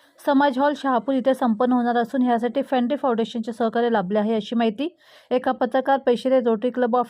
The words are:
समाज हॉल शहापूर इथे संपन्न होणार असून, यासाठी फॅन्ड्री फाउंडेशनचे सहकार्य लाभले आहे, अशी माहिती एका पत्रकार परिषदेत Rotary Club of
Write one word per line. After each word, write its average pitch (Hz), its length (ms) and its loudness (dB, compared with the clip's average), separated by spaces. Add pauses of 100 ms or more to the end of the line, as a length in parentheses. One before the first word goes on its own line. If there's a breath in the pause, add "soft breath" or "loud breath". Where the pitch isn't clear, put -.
(260 soft breath)
समाज 277 340 2
हॉल 285 160 2
शहापूर 262 400 0
इथे 262 180 2
संपन्न 247 400 0
होणार 240 220 0
असून, 240 260 0
यासाठी 240 400 0
फॅन्ड्री 262 360 -2
फाउंडेशनचे 233 560 -2
सहकार्य 233 360 0
लाभले 208 300 0
आहे, 214 140 0
अशी 214 220 -4
माहिती 233 420 -2 (340 soft breath)
एका 254 200 0
पत्रकार 262 460 0
परिषदेत 254 460 0
Rotary 226 340 0
Club 247 160 0
of 247 160 2